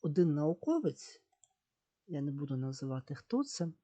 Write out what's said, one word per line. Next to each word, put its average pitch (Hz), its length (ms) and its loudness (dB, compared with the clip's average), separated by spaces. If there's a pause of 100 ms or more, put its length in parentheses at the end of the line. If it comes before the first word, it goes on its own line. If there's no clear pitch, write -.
один 160 320 4
науковець, 175 880 0 (840)
я 151 140 -4
не 143 100 -2
буду 139 260 -4
називати, 135 580 -4
хто 254 280 0
це 175 240 -4 (160)